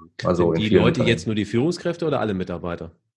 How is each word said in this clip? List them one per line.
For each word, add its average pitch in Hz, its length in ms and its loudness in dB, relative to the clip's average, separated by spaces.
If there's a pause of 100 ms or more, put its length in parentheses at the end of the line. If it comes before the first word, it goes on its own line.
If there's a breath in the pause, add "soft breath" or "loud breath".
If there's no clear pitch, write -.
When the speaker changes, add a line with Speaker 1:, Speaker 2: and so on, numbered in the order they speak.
(240)
Speaker 1:
Also 87 220 2
Speaker 2:
Sind 80 100 2
Speaker 1:
in 80 60 0
Speaker 2:
die 107 80 0
Speaker 1:
vielen - 120 6
Speaker 2:
Leute 117 140 4
Speaker 1:
Fällen. 113 120 0
Speaker 2:
jetzt - 180 0
nur 110 100 -2
die 104 80 0
Führungskräfte 170 600 -2
oder 143 140 0
alle 110 160 -2
Mitarbeiter? 87 560 -6 (260)